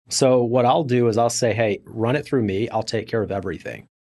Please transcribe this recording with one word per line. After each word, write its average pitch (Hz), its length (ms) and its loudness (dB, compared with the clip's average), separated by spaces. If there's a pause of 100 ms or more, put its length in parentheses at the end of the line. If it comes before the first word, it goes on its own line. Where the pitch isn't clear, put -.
So 127 340 4
what 120 220 2
I'll 151 180 2
do 123 240 2
is 110 100 2
I'll 117 120 4
say, 117 240 0
"Hey, 107 320 0
run 113 300 -2
it 147 100 -4
through 131 180 0
me. 101 260 -2
I'll 110 140 -2
take - 240 -6
care 113 140 -2
of 95 100 -4
everything. 87 560 -8 (200)